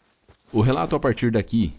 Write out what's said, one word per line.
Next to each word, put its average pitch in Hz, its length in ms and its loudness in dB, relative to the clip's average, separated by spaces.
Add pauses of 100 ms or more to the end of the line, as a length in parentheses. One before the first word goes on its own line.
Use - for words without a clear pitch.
(520)
O 110 80 2
relato 147 340 0
a 143 60 0
partir 120 320 0
daqui, 107 460 0